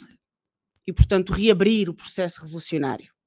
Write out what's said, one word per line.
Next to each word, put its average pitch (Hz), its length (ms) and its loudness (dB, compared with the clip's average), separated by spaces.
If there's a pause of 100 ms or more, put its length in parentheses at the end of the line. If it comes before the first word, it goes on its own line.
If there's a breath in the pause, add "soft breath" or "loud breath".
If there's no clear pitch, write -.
(840)
e, 185 80 -8
portanto, 190 400 2
reabrir 202 560 2
o 165 60 -6
processo - 480 -8
revolucionário. 156 680 -8 (140)